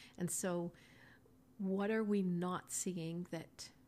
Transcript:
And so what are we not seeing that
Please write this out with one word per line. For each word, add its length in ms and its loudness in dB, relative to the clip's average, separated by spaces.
And 120 0
so 420 0
what 320 2
are 120 2
we 200 4
not 500 0
seeing 580 -2
that 380 -8